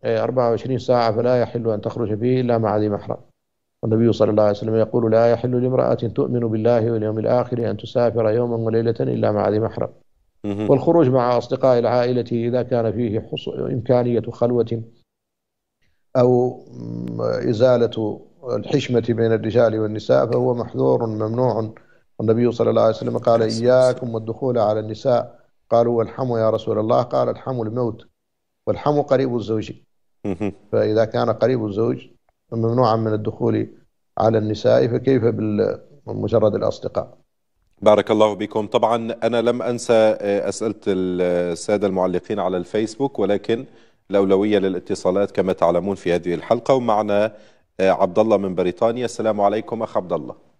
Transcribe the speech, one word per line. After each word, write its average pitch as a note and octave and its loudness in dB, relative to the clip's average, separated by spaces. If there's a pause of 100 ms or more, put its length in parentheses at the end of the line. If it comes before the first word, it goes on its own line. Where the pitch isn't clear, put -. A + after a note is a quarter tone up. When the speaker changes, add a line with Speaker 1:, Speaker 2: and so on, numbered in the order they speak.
Speaker 1:
أي A2+ 0
أربعة A#2+ 0
وعشرين B2 -2
ساعة، A#2 2
فلا B2 2
يحل A2+ -2
أن G#2 -2
تخرج G#2+ -4
فيه B2+ 0
إلا A#2+ 2
مع G#2+ 0
ذي G#2+ 2
محرم. - -4 (680)
والنبي A2 4
صلى G#2+ 2
الله G#2+ 4
عليه G#2 4
وسلم G#2+ -4
يقول: A2+ 2
"لا A#2 6
يحل B2 -2
لامرأة B2 0
تؤمن B2 -2
بالله A2+ 0
واليوم A2 -2
الآخر A#2 -2
أن G#2 -6
تسافر A2+ 0
يوما A#2+ 0
وليلة A2+ 0
إلا A#2 0
مع G2+ 2
ذي G#2+ 2
محرم". - -4 (560)
Speaker 2:
مهم. G#2 -2
Speaker 1:
والخروج C#3+ 4
مع B2 2
أصدقاء B2+ 2
العائلة A#2+ 0
إذا A#2+ -2
كان A#2 0
فيه A2 -2
حص-، - -10
إمكانية B2 0
خلوة A#2 -2 (1300)
أو، B2 4 (500)
م، A2+ -8
إزالة A#2 0 (360)
الحشمة A#2+ 0
بين A2+ 0
الرجال A2 2
والنساء A2 0
فهو B2 0
محظور B2+ -2
ممنوع. A2 -2 (460)
النبي A2+ 2
صلى A2+ 0
الله A2+ 4
عليه A2 4
وسلم A#2+ -6
قال: A#2 2
Speaker 2:
عليه A2+ 2
الصلاة A2+ 0
والسلام. B2+ 6
Speaker 1:
"إياكم B2 -2
والدخول A#2 -4
على G#2+ 2
النساء". A#2+ -2 (320)
قالوا: A#2 4
"والحم A#2+ -2
يا A2 2
رسول A2 -2
الله؟" A2+ 2
قال: B2+ -2
"الحم B2 -6
الموت، A#2 -6 (600)
والحم D3 0
قريب C3 0
الزوج". G#2+ -4 (520)
Speaker 2:
مهم. G2+ -4 (200)
Speaker 1:
فإذا G#2+ 2
كان A#2 -2
قريب A2+ 0
الزوج A2+ -4 (460)
ممنوعا A#2 2
من A2 -2
الدخول A2 -2 (500)
على A2 2
النساء، A2+ 2
فكيف A#2+ 0
بال-، G#2 -2 (260)
بمجرد G#2 0
الأصدقاء؟ - -6 (640)
Speaker 2:
بارك G#2 4
الله G#2+ 4
بكم. G#2 -4
طبعًا A2+ 0
أنا A#2 0
لم A#2+ 0
أنسى، A#2+ -2
آه، A2 2
أسئلة G#2+ -4 (120)
السادة F2+ -2
المعلقين F#2 -2
على F#2 -2
الفيسبوك، A2 -4
ولكن A2+ -2 (460)
الأولوية G2 4
للاتصالات F#2+ -2
كما F#2 -2
تعلمون F2 0
في F2 -2
هذه F2 -2
الحلقة. A#2 0
ومعنا، G#2+ 0 (480)
آه، F#2+ 4
عبد F2+ 2
الله A2 4
من F#2+ -2
بريطانيا. A2+ 0
السلام A2 -2
عليكم A2 0
أخ G#2+ -6
عبد F2+ -4
الله. C2+ -6 (260)